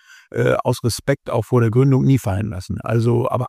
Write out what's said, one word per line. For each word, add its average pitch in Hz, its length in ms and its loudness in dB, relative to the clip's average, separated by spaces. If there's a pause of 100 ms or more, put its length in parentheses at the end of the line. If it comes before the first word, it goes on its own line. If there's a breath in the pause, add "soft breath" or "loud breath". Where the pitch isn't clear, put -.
(320 loud breath)
äh, 113 300 0
aus - 220 -2
Respekt - 460 -4
auch 117 160 -2
vor 123 160 2
der 113 100 2
Gründung 131 320 4
nie 135 160 4
fallen 98 300 -4
lassen. - 320 -8
Also, 117 480 0
aber 123 200 -4